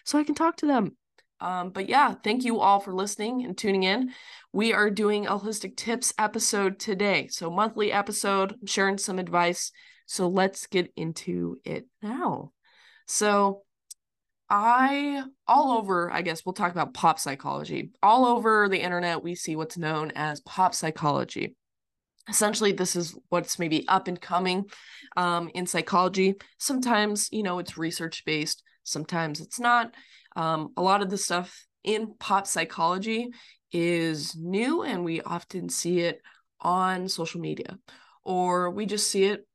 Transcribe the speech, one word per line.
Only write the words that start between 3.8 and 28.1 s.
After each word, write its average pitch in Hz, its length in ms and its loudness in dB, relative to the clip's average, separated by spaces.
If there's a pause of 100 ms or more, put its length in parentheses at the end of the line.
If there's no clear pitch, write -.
in. 233 320 2 (400)
We 214 200 2
are 208 180 4
doing 208 340 2
a 202 140 -2
Holistic 208 360 -8
Tips 240 440 -2
episode 208 580 0
today. 190 520 0
So 170 200 -6
monthly 208 420 0
episode, 202 600 0
I'm 202 160 -14
sharing 196 320 0
some 196 180 -4
advice. 175 540 0 (340)
So 185 220 -2
let's 190 400 0
get 180 280 -2
into 170 720 -6
it - 220 -8 (160)
now. 220 480 -4 (560)
So 202 560 2 (880)
I, 262 720 4 (240)
all 254 320 6
over, 180 320 0
I 170 100 0
guess 165 240 -6
we'll 185 80 -4
talk 180 200 -2
about 147 200 -2
pop 165 240 2
psychology. 139 720 -6 (140)
All 240 220 8
over 220 440 4
the 185 100 2
internet, 175 440 -2
we 175 100 -6
see 165 220 -6
what's 160 240 -6
known 156 360 -2
as 151 260 -4
pop 185 340 0
psychology. 147 800 -2 (720)
Essentially, 208 420 2
this 180 240 -2
is 165 220 -4 (120)
what's 175 280 -2
maybe 160 300 -2
up 185 200 2
and 180 140 -6
coming, 185 440 0 (520)
um, 175 380 0
in 180 100 -4
psychology. 185 720 2 (240)
Sometimes, 214 720 0
you 214 100 -2
know, 180 160 -2
it's 175 220 -8
research-based, 165 840 -4 (220)